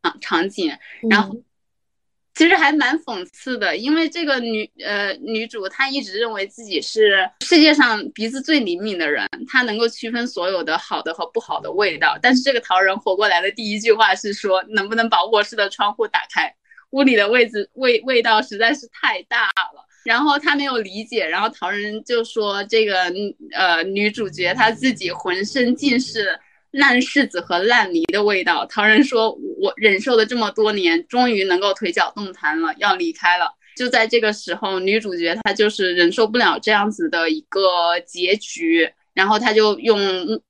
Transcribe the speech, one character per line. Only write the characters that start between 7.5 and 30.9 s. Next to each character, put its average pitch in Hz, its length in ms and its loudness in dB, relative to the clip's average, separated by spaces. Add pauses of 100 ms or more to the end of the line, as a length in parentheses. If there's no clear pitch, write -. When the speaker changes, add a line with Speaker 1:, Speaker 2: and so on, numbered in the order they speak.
Speaker 1:
界 302 160 8
上 240 360 2
鼻 220 180 -8
子 262 140 -8
最 302 180 2
灵 190 240 -4
敏 208 140 -4
的 156 120 -2
人， 117 160 -2 (220)
她 - 140 0
能 220 160 -4
够 233 100 0
区 226 240 -8
分 240 160 -4
所 180 220 -4
有 180 120 -2
的 156 160 -2
好 - 240 -6
的 160 120 -6
和 165 140 -6
不 - 120 -4
好 160 220 -6
的 156 100 -8
味 180 260 0
道。 165 240 2
但 254 140 4
是 254 60 4
这 269 100 2
个 240 80 0
陶 185 220 2
人 196 180 4
活 190 160 0
过 208 140 2
来 175 100 4
的 185 120 0
第 208 200 -6
一 214 80 -4
句 220 140 4
话 208 200 6
是 202 200 -4
说 185 280 0 (140)
：“能 202 140 -2
不 226 60 -4
能 226 120 0
把 185 160 2
卧 208 180 2
室 208 140 -4
的 202 140 0
窗 208 240 -2
户 214 120 -2
打 - 140 -4 (100)
开？ - 240 -2 (360)
屋 269 120 0
里 262 140 4
的 202 140 4
味 240 160 4
子， 208 300 -8
味-， 240 280 0
味 247 180 0
道 220 200 4
实 214 160 -10
在 226 160 2
是 247 140 -8
太 220 360 -4
大 233 220 -2
了。” - 420 -6 (160)
然 233 160 2
后 294 180 2
她 294 160 0
没 285 120 -2
有 254 140 -2
理 202 260 -8
解， 208 200 -2
然 170 160 -2
后 220 60 0
陶 185 220 -6
人 208 340 -6
就 240 220 -2
说 202 400 -2
这 220 200 2
个， 185 200 0 (480)
呃， 170 300 2
女 202 280 -2
主 208 180 -6
角 175 240 -4
她 226 160 4
自 240 240 -2
己 185 160 -8
浑 185 360 -4
身 247 280 0
尽 254 240 0
是 220 400 -4 (340)
烂 269 280 4
柿 254 300 0
子 175 100 -6
和 175 200 -2
烂 208 340 2
梨 165 120 2
的 190 180 -2
味 196 200 0
道。 170 220 0
陶 - 180 -2
人 214 200 6
说 226 280 2 (300)
：“我 196 160 0
忍 202 240 2
受 247 140 0
了 220 100 6
这 247 100 -6
么 220 160 -2
多 214 200 2
年， 170 360 0